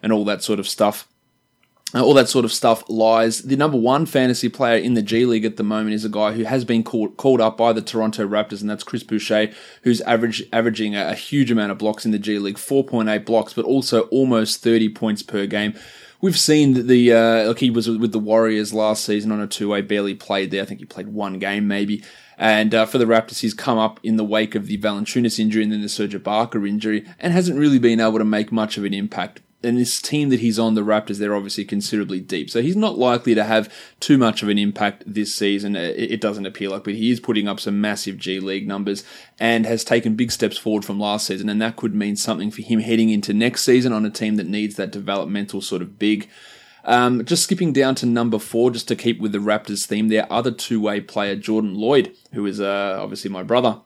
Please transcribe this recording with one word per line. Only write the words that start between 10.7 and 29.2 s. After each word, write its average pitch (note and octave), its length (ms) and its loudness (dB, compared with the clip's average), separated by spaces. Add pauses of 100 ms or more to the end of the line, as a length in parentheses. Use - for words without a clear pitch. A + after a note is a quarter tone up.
a, F#2 140 -2
a - 60 -4
huge C#3 340 0
amount G#2+ 220 2
of G2+ 80 -6
blocks G#2+ 260 -2
in A2 60 0
the G#2 80 0
G G#2 180 -2
League, G2+ 220 -6
four C#3 240 0
point A2+ 260 -2
eight G#2 160 -2
blocks, A2 280 0
but A2+ 120 -2
also B2+ 440 2
almost A#2+ 520 2
thirty A2+ 260 4
points G#2+ 360 -4
per G2+ 240 -4
game. G#2 260 -2 (480)
We've F#3 160 0
seen D3+ 380 6
that B2 80 0
the, A#2+ 280 6
uh, A2+ 360 6
like, A2+ 120 -2
he B2+ 120 2
was A2+ 180 0
with A2+ 220 0
the A2 80 -2
Warriors G#2+ 520 2
last G#2+ 320 0
season G#2+ 280 -2
on G#2+ 80 -4
a G#2 80 -6
two-way, G2+ 340 -2
barely G2+ 320 -2
played G2 380 -4
there. F#2+ 100 -4
I G2 40 -4
think F#2+ 160 -14
he F#2+ 40 -18
played F#2+ 220 -14
one G2+ 320 -8
game G2+ 280 -2
maybe. G#2 360 -2 (340)
And, A2 380 4
uh, A2 100 6
for B2 120 -2
the A#2+ 80 4
Raptors, A2+ 340 2
he's A2 140 -2
come B2 240 -2
up A2 260 -2
in A2 140 0
the G#2+ 80 0
wake A2 280 0
of G#2 140 -4
the G2+ 100 -6
Valanciunas G#2+ 600 -2
injury A2 240 2
and G#2+ 80 0
then G#2+ 100 -2
the G#2 60 -6
Serge G#2 260 -4
Ibaka G#2+ 540 -2
injury G#2+ 400 -2 (120)
and F3 120 -2
hasn't F3 260 2
really C#3+ 220 4
been A#2 220 4
able A2 180 2
to A2 60 2
make G#2+ 260 0
much A2 260 -2
of G#2 60 -6
an G2 100 -4
impact. G2 480 -6 (200)